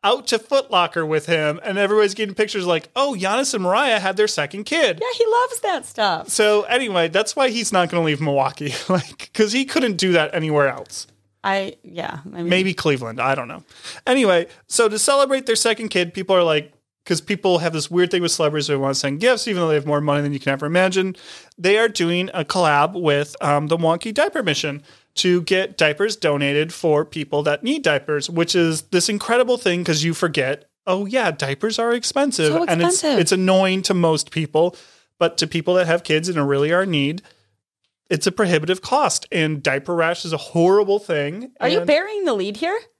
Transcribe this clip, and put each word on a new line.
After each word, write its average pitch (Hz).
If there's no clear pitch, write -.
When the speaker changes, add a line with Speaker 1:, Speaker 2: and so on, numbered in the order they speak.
Speaker 1:
out 247
to 226
Foot -
Locker 175
with 156
him, 156
and 196
everybody's 202
getting 208
pictures 208
like, 165
"Oh, 269
Giannis 226
and 190
Mariah 220
had 190
their 214
second 170
kid." 240
Speaker 2:
Yeah, 494
he 466
loves 480
that 370
stuff. 196
Speaker 1:
So 208
anyway, 202
that's 185
why 269
he's 226
not 180
gonna 170
leave 151
Milwaukee, 139
<laughs> -
like, -
'cause 214
he 262
couldn't 254
do 185
that 156
anywhere 151
else. -
Speaker 2:
I, 196
yeah, 170
I -
mean 170
Speaker 1:
Maybe 185
Cleveland, 127
I 135
don't 123
know. -
Anyway, 202
so 233
to 208
celebrate 269
their 226
second 220
kid, 180
people 190
are 180
like, 151
'cause 170
people 185
have 160
this 156
weird 175
thing 180
with 165
celebrities, 151
they 147
wanna 139
send 143
gifts, 240
even 185
though 160
they 151
have 143
more 147
money 147
than 143
you 135
can 139
ever 143
imagine. 185
They 190
are 226
doing 180
a 170
collab 165
with, 147
um, 147
the 165
Milwaukee 170
Diaper 311
Mission 143
to 180
get 190
diapers 165
donated 147
for 151
people 147
that 147
need 285
diapers, 147
which 165
is 165
this 175
incredible 240
thing 180
'cause 156
you 165
forget, 147
"Oh 196
yeah, 220
diapers 147
are 233
expensive." 233
Speaker 2:
So 165
Speaker 1:
And 170
it's, 349
Speaker 2:
expensive. 277
Speaker 1:
it's 165
annoying 190
to 190
most 165
people, 160
but 165
to 170
people 170
that 180
have 170
kids 160
and 151
really 143
are 180
in 190
need, 151
it's 175
a 196
prohibitive 180
cost. -
And 156
diaper 139
rash 170
is 160
a -
horrible 190
thing. 175
Speaker 2:
Are 247
you 370
Speaker 1:
And -
Speaker 2:
burying 381
the 262
lead 202
here? 359